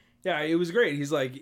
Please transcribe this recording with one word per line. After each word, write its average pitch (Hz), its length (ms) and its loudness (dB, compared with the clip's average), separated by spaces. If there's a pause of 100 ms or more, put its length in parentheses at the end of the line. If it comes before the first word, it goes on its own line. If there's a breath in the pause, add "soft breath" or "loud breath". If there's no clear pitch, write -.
(240 soft breath)
Yeah, 170 180 -2
it 160 140 2
was 170 160 0
great. 175 240 2
He's 143 160 -4
like, 135 300 -2